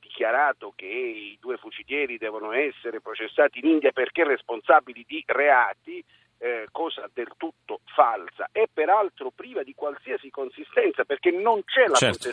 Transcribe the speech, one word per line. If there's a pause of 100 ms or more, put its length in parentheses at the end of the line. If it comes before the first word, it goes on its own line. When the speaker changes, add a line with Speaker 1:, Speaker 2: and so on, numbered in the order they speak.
Speaker 1:
dichiarato
che
i
due
fucilieri
devono
essere
processati
in
India
perché
responsabili
di
reati, (340)
eh,
cosa
del
tutto (140)
falsa
e
peraltro
priva
di
qualsiasi
consistenza,
perché
non
c'è
la
Speaker 2:
Certo,